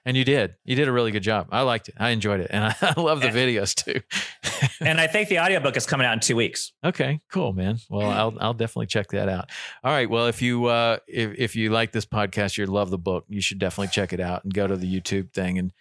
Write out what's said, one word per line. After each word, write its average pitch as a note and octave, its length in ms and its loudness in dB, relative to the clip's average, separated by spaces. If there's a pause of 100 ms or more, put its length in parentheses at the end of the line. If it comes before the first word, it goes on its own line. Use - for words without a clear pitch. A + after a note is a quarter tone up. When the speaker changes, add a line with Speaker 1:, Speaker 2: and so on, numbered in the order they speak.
Speaker 1:
And B2+ 120 0
you C3 80 4
did. A#2+ 400 2
You B2+ 100 -2
did C#3 140 2
a B2+ 40 2
really A#2 200 2
good G2+ 100 -2
job. G#2 300 0
I A2 80 2
liked B2 280 0
it. - 80 -20
I A2+ 140 0
enjoyed G#2 300 2
it. E2+ 100 -4
And G#2+ 140 2
<laughs> A2 180 -2
I, F#3 140 4
I E3 40 0
love D#3 200 2
the B2+ 80 2
Speaker 2:
And A2+ 80 0
Speaker 1:
videos A#2 360 2
too. - 280 -2 (800)
<laughs> - 0 -
Speaker 2:
and D#3+ 200 4
I E3 60 6
think G#3+ 220 0
the F3+ 100 2
audiobook E3 380 2
is B2 100 -2
coming C3+ 180 2
out A#2 100 2
in A2+ 40 0
two A#2+ 160 2
weeks. - 380 0 (120)
Speaker 1:
Okay, D3 360 0 (100)
cool, D3 220 0
man. F#2+ 260 0 (100)
Well, G#2 220 0
I'll, A2 300 0
I'll A2+ 140 0
definitely A2+ 320 -4
check G#2 240 -2
that G2+ 180 -2
out. F2+ 220 -4 (340)
All C3 80 2
right. C3 180 0
Well, A#2 160 2
if A#2+ 160 -2
you, B2 240 2
uh, A#2 400 2
if, A2 320 -4
if A#2+ 160 -2
you A2 160 0
like A2+ 220 2
this A2 120 -2
podcast, G#2 540 -2
you G#2 80 -2
love G2 240 0
the F#2 80 0
book, F2+ 300 -2
you G2+ 120 -6
should G2 200 -4
definitely F#2+ 320 -2
check F#2+ 200 -2
it F2+ 60 -4
out F2+ 240 -4
and G2 100 -6
go G2 140 0
to F#2+ 100 0
the F#2 240 -2
YouTube F#2+ 320 -4
thing. F2+ 240 -2
And F#2 240 -2